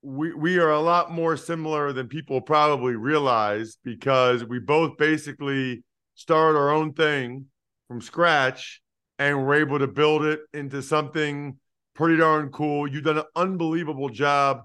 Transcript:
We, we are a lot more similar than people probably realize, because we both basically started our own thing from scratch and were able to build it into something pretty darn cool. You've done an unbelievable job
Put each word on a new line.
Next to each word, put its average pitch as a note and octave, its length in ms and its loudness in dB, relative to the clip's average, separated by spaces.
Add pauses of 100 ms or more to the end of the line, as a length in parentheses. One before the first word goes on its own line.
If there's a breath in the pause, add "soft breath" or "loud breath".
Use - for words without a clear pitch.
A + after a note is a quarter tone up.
We, C#3+ 280 -6
we F3 240 0
are E3 140 4
a D3+ 100 2
lot E3+ 320 2
more E3 240 -2
similar D#3 560 -4
than B2+ 160 -6
people C#3 320 -4
probably D3 560 2
realize, A2+ 880 0
because B2 580 2
we A#2+ 160 -8
both D3 380 0
basically C#3 880 -2 (300)
started D#3 440 2
our C#3+ 120 2
own D#3 200 0
thing C#3 540 -2 (420)
from A#2+ 140 -12
scratch D3 800 0 (360)
and C#3+ 280 0
were C#3 80 0
able D3 260 0
to C3+ 80 0
build D3+ 380 2
it D#3 160 -2 (120)
into C#3 280 -10
something D3 760 -4 (380)
pretty E3 220 2
darn D#3 320 2
cool. D3 360 -4
You've C#3+ 200 -6
done D#3 140 2
an D3+ 40 -4 (100)
unbelievable E3 760 -4
job C#3 560 0